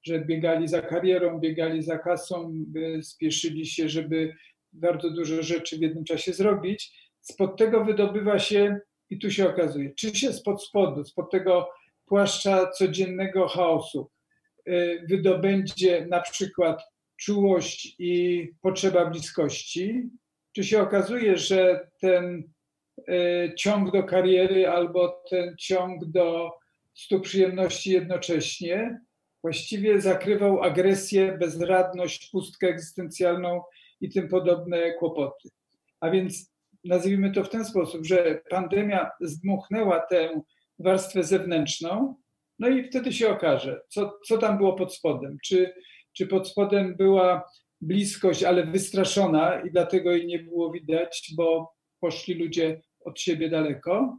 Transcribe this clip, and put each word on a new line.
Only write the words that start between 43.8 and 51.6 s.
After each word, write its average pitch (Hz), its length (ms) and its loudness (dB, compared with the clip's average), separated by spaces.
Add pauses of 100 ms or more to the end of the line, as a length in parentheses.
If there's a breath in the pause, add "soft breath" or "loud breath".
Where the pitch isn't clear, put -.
co, 202 380 -4
co 226 120 2
tam 202 200 2
było 190 140 4
pod 180 220 -4
spodem. 143 500 -4
Czy, 185 300 2 (380 loud breath)
czy - 140 -4
pod 190 220 0
spodem 196 480 0
była 185 540 4 (300 loud breath)
bliskość, 190 640 0
ale 180 220 4
wystraszona 180 920 2
i 180 100 -8
dlatego 175 420 2
jej 170 140 2
nie 175 120 -4
było 165 340 -4
widać, 165 640 -4
bo 165 380 0 (260)